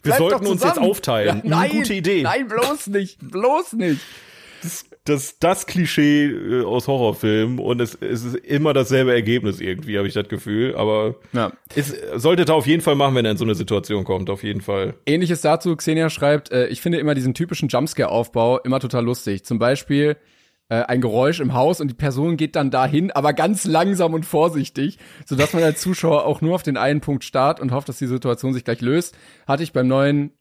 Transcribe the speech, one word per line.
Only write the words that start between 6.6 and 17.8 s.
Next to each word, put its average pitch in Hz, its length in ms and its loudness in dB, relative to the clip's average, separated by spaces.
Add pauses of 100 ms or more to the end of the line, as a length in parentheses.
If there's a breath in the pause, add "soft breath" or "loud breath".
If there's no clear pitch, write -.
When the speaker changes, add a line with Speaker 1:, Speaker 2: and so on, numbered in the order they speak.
Speaker 2:
aus 120 240 -2
Horrorfilmen 113 720 0
und 120 200 -2
es, 117 160 -4
es 113 300 -6
ist 123 100 -6
immer 147 380 0
dasselbe 131 400 2
Ergebnis 110 480 0
irgendwie, 95 360 -4
hab 101 80 0
ich 95 80 -4
das 104 140 -2
Gefühl, 110 480 -2
aber 107 400 0 (160)
Speaker 1:
Ja. 113 220 -2 (220)
Speaker 2:
es 143 200 -4 (200)
sollte 165 280 4
da 156 100 4
auf 135 140 2
jeden 160 140 2
Fall 147 140 2
machen, 139 200 2
wenn 120 80 2
er 110 80 2
in 101 60 -2
so 113 80 -2
eine 110 100 2
Situation 98 480 -2
kommt, 95 260 -4
auf 98 140 -6
jeden 101 160 -6
Fall. 98 360 -4 (100)
Speaker 1:
Ähnliches 165 340 0
dazu, 165 380 0
Xenia 160 320 0
schreibt, 147 420 0
äh, 123 160 2
ich - 140 -8
finde 170 180 0
immer 147 160 0
diesen 127 180 0
typischen 165 360 -4
Jumpscare-Aufbau 120 920 0